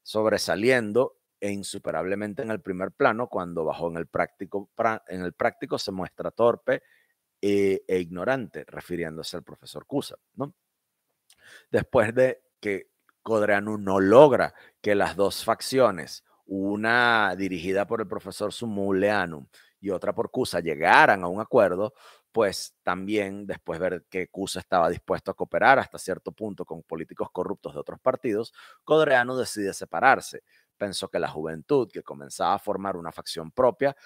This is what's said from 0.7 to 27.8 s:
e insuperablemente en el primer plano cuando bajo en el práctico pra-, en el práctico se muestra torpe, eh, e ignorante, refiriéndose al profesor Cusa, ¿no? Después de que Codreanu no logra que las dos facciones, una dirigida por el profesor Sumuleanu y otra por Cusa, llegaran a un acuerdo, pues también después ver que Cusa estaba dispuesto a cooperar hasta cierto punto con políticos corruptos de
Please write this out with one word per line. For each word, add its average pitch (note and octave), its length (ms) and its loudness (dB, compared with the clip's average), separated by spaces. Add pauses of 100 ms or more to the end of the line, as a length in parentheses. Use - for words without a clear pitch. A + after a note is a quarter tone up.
e G2+ 120 -6
insuperablemente G2 880 -6
en A2+ 100 -6
el G#2+ 120 -6
primer F#2 300 -6
plano A#2+ 360 0
cuando F2 360 -4
bajo D#2 260 -2
en E2+ 80 -6
el E2+ 80 -6
práctico F#2 680 -6
pra-, A2+ 320 -2
en F#2 140 -8
el F2+ 140 -6
práctico - 440 -4
se - 140 -6
muestra E2+ 380 -8
torpe, A#2 520 2 (600)
eh, G2 440 2
e F#2 120 0
ignorante, F2+ 680 -4
refiriéndose D#2+ 680 -8
al D#2 60 -12
profesor - 420 -18
Cusa, - 320 -6 (180)
¿no? C#3 200 -8 (1160)
Después A2+ 440 2
de B2+ 280 2 (180)
que G2 320 -6 (300)
Codreanu G#2 540 0
no G2 220 0
logra G#2+ 560 8 (260)
que G#2 140 0
las E2+ 220 0
dos G2 280 0
facciones, A2 800 0 (220)
una G#2+ 880 2
dirigida F#2+ 500 -2
por A2 140 -4
el G2+ 60 -6
profesor F#2+ 460 -8
Sumuleanu G2 960 -2 (320)
y G2 100 -6
otra F#2+ 240 -4
por A2+ 160 -4
Cusa, G#2+ 300 -2
llegaran F#2 640 4
a F2 40 -2
un G2 120 -4
acuerdo, G#2 540 2 (360)
pues G2+ 520 -2
también G2 640 -4
después F2 340 -8
ver F2+ 280 -2
que F#2 200 -6
Cusa F#2 320 -8
estaba E2+ 280 2
dispuesto F2 440 -4
a - 20 -6
cooperar G#2 440 4
hasta F#2+ 200 -4
cierto F#2 320 -8
punto G2 340 -10
con E2 200 -14
políticos E2 480 -8
corruptos F2 420 -8
de D2 60 -10